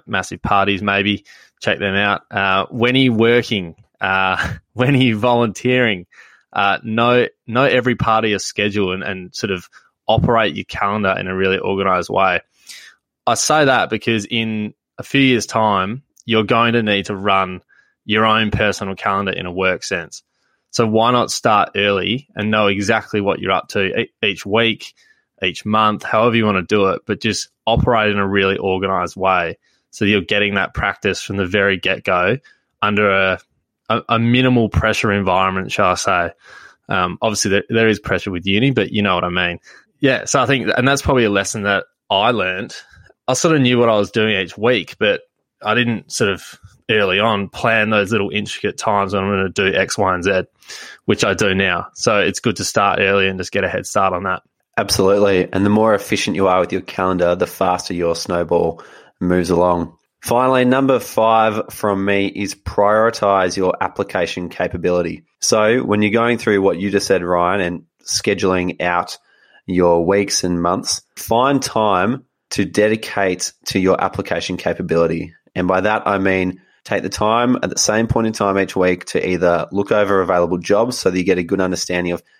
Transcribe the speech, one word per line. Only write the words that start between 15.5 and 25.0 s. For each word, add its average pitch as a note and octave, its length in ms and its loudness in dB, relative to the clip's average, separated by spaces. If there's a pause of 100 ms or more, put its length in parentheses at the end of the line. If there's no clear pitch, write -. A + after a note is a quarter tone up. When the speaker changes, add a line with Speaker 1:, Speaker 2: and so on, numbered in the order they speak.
Speaker 1:
you're A2 180 2
going A#2 300 2
to A#2 100 2
need G2+ 220 0
to G#2 100 -6
run F#2+ 460 0 (440)
your G#2+ 200 0
own A2 260 2
personal G2+ 440 -2
calendar G2 360 -2
in F2+ 140 -6
a F2+ 60 -8
work F#2 320 -2
sense. - 380 -8 (480)
So A#2+ 160 0
why A2 260 2
not B2 200 0
start G#2 440 2
early G2+ 600 0
and G#2+ 160 -2
know G#2+ 160 2
exactly G2+ 520 -2
what G2 200 -2
you're F#2 120 -2
up - 180 -2
to G2 320 -2
e-, - 200 -6
each G2+ 240 -4
week, A2 480 0 (480)